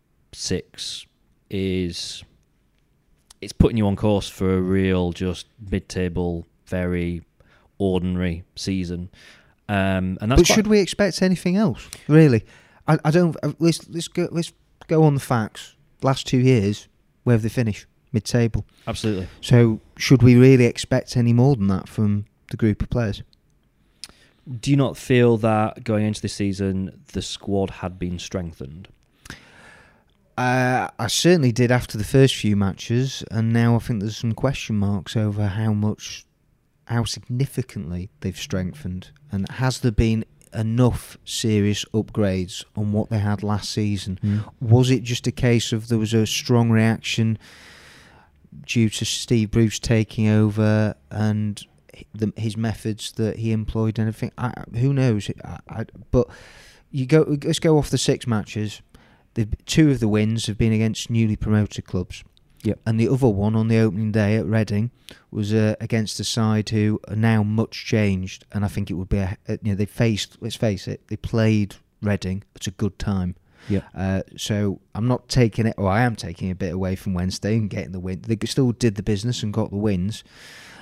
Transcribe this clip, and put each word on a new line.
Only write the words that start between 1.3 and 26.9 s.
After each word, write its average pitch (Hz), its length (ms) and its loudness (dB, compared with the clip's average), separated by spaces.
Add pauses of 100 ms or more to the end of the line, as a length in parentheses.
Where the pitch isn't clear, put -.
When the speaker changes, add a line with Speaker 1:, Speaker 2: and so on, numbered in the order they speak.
Speaker 1:
is, 92 720 -6 (1160)
it's 101 120 -12
putting 117 240 2
you 107 100 2
on 98 80 0
course 104 320 0
for 95 300 -2
a 92 40 0
real 92 520 0
just 90 340 -6 (240)
mid-table, 87 720 -4 (220)
very 87 560 -4 (540)
ordinary 90 680 -2 (120)
season. 90 540 -6 (600)
Um, 95 500 0
and 110 100 -4
that's 139 120 4
Speaker 2:
But 165 60 4
Speaker 1:
quite - 80 4
Speaker 2:
should 214 120 2
we 208 140 4
expect 185 400 -2
anything 180 340 0
else, 196 340 -2 (180)
really? 147 380 6 (400)
I, 156 200 2
I 151 60 2
don't. 170 300 2
Uh, 147 180 -4
let's, 165 300 0
let's 165 180 -10
go, 175 240 -4
let's 170 200 -6 (360)
go 160 160 4
on 147 100 6
the 135 80 0
facts. - 540 -4 (260)
Last - 260 -2
two 131 120 2
years, 117 480 2 (360)
where 123 100 4
have 110 100 4
they 113 60 -2
finished? 113 360 -4 (260)
Mid-table. 117 540 0 (220)
Speaker 1:
Absolutely. 107 400 -4 (140)
Speaker 2:
So 120 380 6 (180)
should 120 260 4
we 123 120 10
really 123 300 8
expect - 500 -2
any 120 180 4
more 127 220 6
than 98 120 0
that 95 200 0
from 104 380 0 (240)
the 110 80 -8
group 107 240 0
of - 80 -6
players? 110 320 -4 (1400)
Speaker 1:
Do 139 120 0
you 139 60 6
not 123 200 2
feel 120 400 4
that 110 460 0
going 107 220 0
into 107 160 -2
this 101 120 -6
season, 95 720 -4 (100)